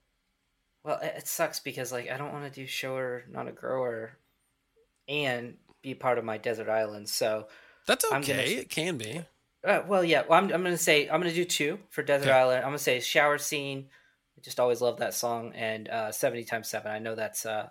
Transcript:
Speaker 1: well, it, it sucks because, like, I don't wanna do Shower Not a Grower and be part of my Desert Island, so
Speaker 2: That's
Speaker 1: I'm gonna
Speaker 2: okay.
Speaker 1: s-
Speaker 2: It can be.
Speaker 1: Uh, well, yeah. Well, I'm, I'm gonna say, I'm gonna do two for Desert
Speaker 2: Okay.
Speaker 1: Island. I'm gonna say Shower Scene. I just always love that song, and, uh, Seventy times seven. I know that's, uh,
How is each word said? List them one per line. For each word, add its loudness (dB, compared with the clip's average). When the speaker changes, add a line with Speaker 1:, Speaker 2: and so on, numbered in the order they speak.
Speaker 1:
well, -4
it, -6
it -12
sucks -2
because, -6
like, -6
I -6
don't -8
wanna -10
do -14
Shower -6
Not -8
a -10
Grower -4
and -2
be -8
part 2
of -2
my -4
Desert -2
Island, -2
so 0
Speaker 2:
That's 2
Speaker 1:
I'm 2
gonna -4
Speaker 2:
okay. 0
Speaker 1:
s- -4
Speaker 2:
It -16
can -2
be. -8
Speaker 1:
Uh, 2
well, 4
yeah. 6
Well, 10
I'm, 6
I'm 2
gonna 0
say, 4
I'm 2
gonna 0
do 0
two 0
for -4
Desert 2
Speaker 2:
Okay. 8
Speaker 1:
Island. 6
I'm -2
gonna -2
say 2
Shower 4
Scene. -6
I -20
just -6
always 4
love 2
that -2
song, -4
and, -4
uh, -4
Seventy -2
times -6
seven. -6
I -6
know -6
that's, -6
uh, -4